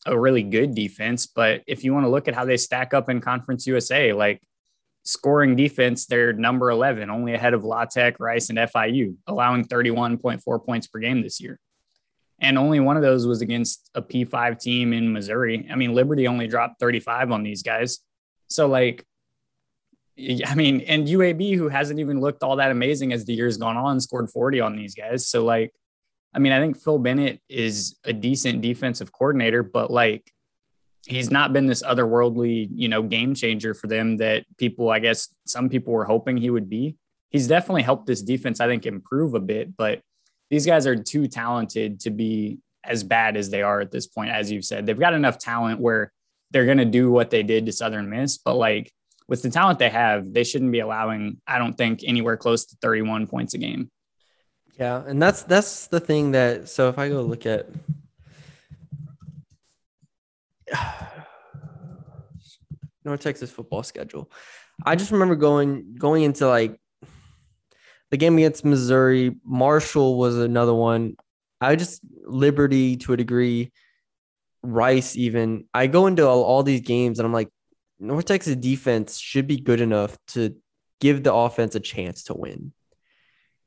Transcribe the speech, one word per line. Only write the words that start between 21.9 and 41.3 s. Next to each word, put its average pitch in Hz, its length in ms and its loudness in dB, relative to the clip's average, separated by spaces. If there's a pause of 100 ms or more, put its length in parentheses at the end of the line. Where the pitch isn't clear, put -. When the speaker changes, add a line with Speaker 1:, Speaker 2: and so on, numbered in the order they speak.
Speaker 1:
even 139 220 -2
looked 139 200 -2
all 135 140 0
that 135 140 2
amazing 131 420 0
as 113 140 -4
the 117 80 -4
year's 117 240 -2
gone 113 180 -4
on, 131 240 -2
scored 123 300 -6
forty 127 300 -2
on 110 140 -2
these 101 200 -12
guys. 113 340 -6
So, 117 160 0
like, 113 300 0 (600)
I 131 40 -8
mean, 139 140 4
I 131 80 4
think 156 180 -2
Phil 151 200 0
Bennett 131 520 -2
is 113 540 -4
a 117 100 -4
decent 120 480 -2
defensive 120 500 -4
coordinator, 120 500 2
but, 110 280 -2
like, 117 400 0 (760)
he's 127 240 -6
not 139 220 2
been 139 140 2
this 123 160 0
otherworldly, 120 920 0
you 117 140 -4
know, 110 140 0
game 117 320 -2
changer 110 400 -4
for 107 140 -12
them 110 280 0
that 110 300 -2 (100)
people, 120 320 -2
I 110 120 2
guess 113 280 -2 (160)
some 123 240 -4
people 123 240 -4
were 110 140 0
hoping 113 320 0
he 120 100 -2
would 107 220 -2
be. 131 260 -6 (320)
He's 139 180 -2
definitely 170 360 2
helped 131 240 0
this 107 160 -2
defense, 123 360 -4
I 120 80 0
think, 120 200 -2
improve 123 480 -4
a 107 60 0
bit, 107 360 -6
but 107 240 -4 (480)
these 147 160 0
guys 156 220 4
are 127 100 2
too 135 320 -2
talented 113 720 -6